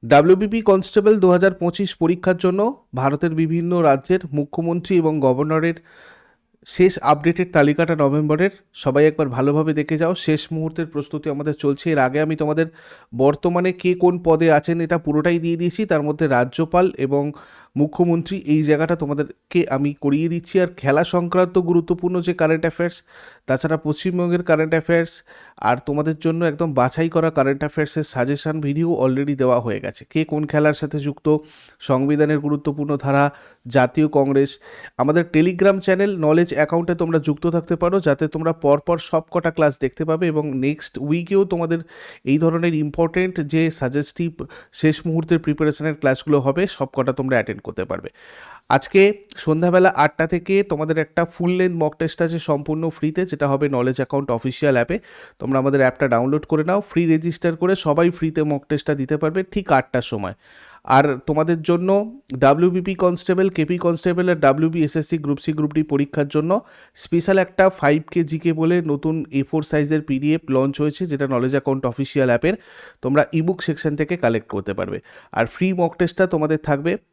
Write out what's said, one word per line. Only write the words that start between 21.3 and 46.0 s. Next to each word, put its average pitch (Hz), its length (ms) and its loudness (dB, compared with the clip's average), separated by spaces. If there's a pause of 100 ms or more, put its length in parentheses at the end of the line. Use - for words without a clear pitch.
গুরুত্বপূর্ণ 175 460 0 (120)
যে 180 140 -2
কারেন্ট 160 260 2
অ্যাফেয়ার্স, 170 300 -4 (500)
তাছাড়া 135 380 -2
পশ্চিমবঙ্গের 175 640 -2
কারেন্ট 160 260 2
অ্যাফেয়ার্স, 165 380 0 (560)
আর 123 80 2 (100)
তোমাদের 151 380 -2
জন্য 165 160 0 (100)
একদম 156 180 -4 (100)
বাছাই 160 360 0
করা 165 220 2
কারেন্ট 139 260 0
অ্যাফেয়ার্সের 151 500 -4
সাজেশন 139 420 -2 (120)
ভিডিও 160 220 -2 (140)
already 139 380 0
দেওয়া 127 240 4
হয়ে 104 200 -4
গেছে। - 160 -10 (100)
কে 160 100 0 (100)
কোন 151 100 -2 (100)
খেলার 151 300 2
সাথে 151 160 -6 (100)
যুক্ত, 143 200 -6 (640)
সংবিধানের 147 560 2
গুরুত্বপূর্ণ 147 460 -4 (120)
ধারা, 139 220 2 (500)
জাতীয় 135 320 2 (100)
কংগ্রেস, 139 340 2 (500)
আমাদের 156 220 2 (100)
Telegram 185 520 4
চ্যানেল 196 260 2 (140)
নলেজ 160 320 4
অ্যাকাউন্টে 165 440 0
তোমরা 165 260 0
যুক্ত 147 180 -2 (100)
থাকতে 170 260 0
পারো, 180 160 0 (100)
যাতে 147 180 2 (100)
তোমরা 160 160 -2 (140)
পরপর 151 320 2 (120)
সব 160 140 0 (100)
কটা 165 240 0
ক্লাস 151 160 2 (100)
দেখতে 135 260 -4
পাবে 160 240 0
এবং 151 100 -2 (220)
নেক্সট 147 280 -4 (140)
উইকেও 175 340 0 (120)
তোমাদের 170 260 -2 (520)
এই 139 120 4
ধরনের 165 300 2 (120)
ইম্পর্টেন্ট 170 500 -2 (180)
যে 160 80 2 (180)
সাজেস্টিভ 143 520 -4 (500)
শেষ 156 140 2 (120)
মুহূর্তের 160 380 0
প্রিপারেশনের 151 560 -2